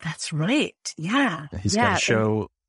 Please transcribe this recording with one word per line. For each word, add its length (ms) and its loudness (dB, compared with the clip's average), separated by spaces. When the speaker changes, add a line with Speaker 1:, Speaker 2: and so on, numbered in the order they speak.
Speaker 1:
That's 300 -8
right. 420 0
Yeah. 500 0
Speaker 2:
He's 140 0
Speaker 1:
Yeah. 160 4
Speaker 2:
got 80 2
a 20 0
show 480 2